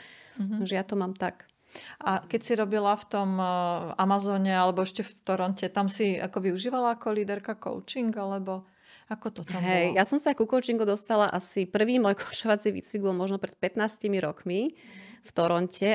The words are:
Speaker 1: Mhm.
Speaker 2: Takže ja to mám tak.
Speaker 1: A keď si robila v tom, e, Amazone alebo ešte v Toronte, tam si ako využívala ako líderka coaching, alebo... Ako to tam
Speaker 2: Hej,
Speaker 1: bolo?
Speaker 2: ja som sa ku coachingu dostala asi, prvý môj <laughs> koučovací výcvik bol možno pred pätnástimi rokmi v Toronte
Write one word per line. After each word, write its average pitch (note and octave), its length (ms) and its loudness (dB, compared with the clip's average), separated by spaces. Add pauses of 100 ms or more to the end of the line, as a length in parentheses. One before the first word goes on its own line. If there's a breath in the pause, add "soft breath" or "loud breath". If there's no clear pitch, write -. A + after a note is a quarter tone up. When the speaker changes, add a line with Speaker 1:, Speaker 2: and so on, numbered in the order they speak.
(360 loud breath)
Speaker 1:
Mhm. G#3 320 -4
Speaker 2:
Takže G3+ 80 -4
ja F#3+ 80 0
to G3 160 -4
mám F#3 160 -2
tak. - 320 -6 (560 loud breath)
Speaker 1:
A F#3+ 240 0
keď A3+ 160 -2
si A#3+ 160 0
robila G#3 400 2
v - 80 -18
tom, F#3+ 320 0
e, F#3 40 0 (520)
Amazone G3 560 2
alebo F#3 320 4
ešte F#3 160 -6
v - 240 -8
Toronte, F#3+ 480 0
tam G3+ 160 2
si G3 320 0
ako F#3+ 320 -4
využívala A#3 480 0
ako G#3+ 160 -2
líderka G#3 400 -2
coaching, A3+ 580 -4
alebo... F#3+ 540 -4 (440 soft breath)
Ako A3 180 -6
to F#3+ 140 -10
tam F3+ 160 -6
Speaker 2:
Hej, F3+ 320 2
Speaker 1:
bolo? - 80 0
Speaker 2:
ja F#3+ 80 8
som - 100 2
sa D4 140 2
ku A3+ 160 2
coachingu A#3 400 0
dostala G#3 420 2
asi, F#3 380 -2
prvý A3+ 320 2
môj G3+ 180 4
<laughs> - 40 -8
koučovací G#3+ 500 0
výcvik G3 320 -4
bol F#3+ 100 2
možno F#3+ 240 0
pred - 200 -8
pätnástimi G3+ 640 -2
rokmi F3+ 540 -4 (480 loud breath)
v - 80 -20
Toronte F3 600 2